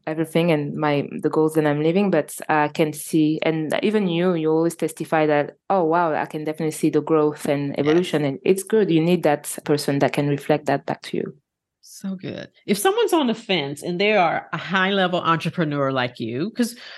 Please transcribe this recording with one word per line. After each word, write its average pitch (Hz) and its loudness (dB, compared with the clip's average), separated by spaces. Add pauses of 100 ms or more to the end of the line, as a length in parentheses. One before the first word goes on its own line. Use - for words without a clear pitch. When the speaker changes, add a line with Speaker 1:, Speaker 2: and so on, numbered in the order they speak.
Speaker 1:
everything 160 0
and 147 -2
my, 147 0 (140)
the 156 0
goals 156 2
that 156 2
I'm 147 2
living. 185 2
But 156 0 (140)
I 151 2
can 151 0
see, 156 0
and 156 -2 (100)
even 208 0
you, 175 2
you 156 0
always 165 2
testify 156 0
that, 147 0 (140)
"Oh, 190 2
wow, 165 2
I 110 -2
can 151 -10
definitely 156 -4
see 156 0
the 151 2
growth 151 0
and 143 0
Speaker 2:
Yes. - -6
Speaker 1:
evolution." 156 2
And 139 -2
it's 190 2
good. 214 2
You 160 4
need 170 2
that 147 0
person 147 0
that 139 2
can 143 0
reflect 147 -2
that 139 -2
back - -8
to - -8
you. - -6 (460)
Speaker 2:
So - -10
good. - -12 (180)
If - 0
someone's 403 0
on 294 2
the 220 0
fence 147 -4
and 175 -4
they 208 4
are 160 2
a 165 -6
high-level 185 0
entrepreneur 156 0
like 123 -2
you, 127 -4
'cause 233 -4 (220)